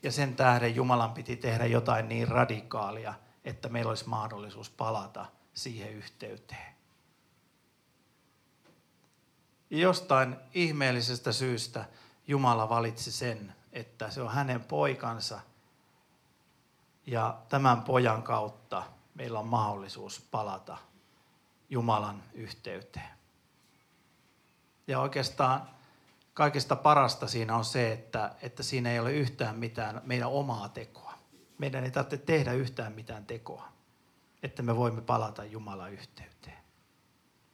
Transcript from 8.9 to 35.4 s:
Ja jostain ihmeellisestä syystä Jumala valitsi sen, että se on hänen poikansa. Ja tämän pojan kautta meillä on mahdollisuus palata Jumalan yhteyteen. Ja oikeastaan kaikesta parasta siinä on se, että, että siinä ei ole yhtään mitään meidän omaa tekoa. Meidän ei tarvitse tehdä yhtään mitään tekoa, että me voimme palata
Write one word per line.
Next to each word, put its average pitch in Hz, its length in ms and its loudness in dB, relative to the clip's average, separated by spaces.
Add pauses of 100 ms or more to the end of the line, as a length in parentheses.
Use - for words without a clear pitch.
Ja 151 80 -2
jostain 156 580 4 (180)
ihmeellisestä 131 760 0
syystä 120 540 -2 (420)
Jumala 123 420 4
valitsi 117 420 0
sen, 107 440 -6 (180)
että 113 360 -10
se 131 120 -8
on 117 120 -4
hänen 131 300 0
poikansa. 127 760 -2 (1700)
Ja 113 320 0 (120)
tämän 131 320 6
pojan 117 420 4
kautta 107 600 -2 (300)
meillä 117 260 -6
on 110 80 -6
mahdollisuus 104 840 -2
palata 104 460 -6 (920)
Jumalan 107 540 0 (100)
yhteyteen. - 840 -12 (1700)
Ja 131 120 0
oikeastaan 135 680 2 (640)
kaikesta 143 420 2
parasta 139 520 6
siinä 113 280 0
on 117 100 2
se, 117 260 2
että, 110 500 -4
että 127 220 -10
siinä 123 280 -2
ei 120 80 2
ole 120 140 0
yhtään 120 420 0
mitään 113 480 -6
meidän 123 260 -2
omaa 127 400 -2
tekoa. - 440 -14 (440)
Meidän 135 260 -4
ei 127 80 -2
tarvitse 135 260 -2
tehdä 143 360 2
yhtään 123 400 -4
mitään 110 320 -12
tekoa, - 420 -12 (760)
että - 180 -8
me 120 140 4
voimme 117 260 2
palata 110 420 0